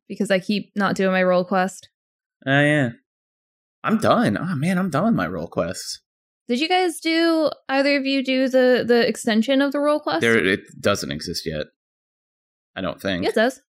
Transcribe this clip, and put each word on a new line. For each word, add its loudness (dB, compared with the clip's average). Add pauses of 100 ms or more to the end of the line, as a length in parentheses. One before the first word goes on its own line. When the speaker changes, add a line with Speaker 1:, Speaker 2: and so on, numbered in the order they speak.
Speaker 1:
because -4
I 4
keep -4
not -2
doing 0
my 0
role 2
quest. -4 (560)
Speaker 2:
Oh, 4
yeah. 2 (920)
I'm 0
done. 2
Oh, -6
man, -2
I'm -2
done 0
with 2
my 0
role -6
quests. -6 (460)
Speaker 1:
Did -2
you 0
guys 0
do, 2 (180)
either 2
of -2
you 0
do 0
the, 4
the 4
extension 0
of 0
the -4
role 2
quest? -4
Speaker 2:
There, 4
it 2 (200)
doesn't -2
exist -8
yet. -6 (1080)
I -8
don't -6
think. -2
Speaker 1:
Yeah, 0
it -4
does. 0 (120)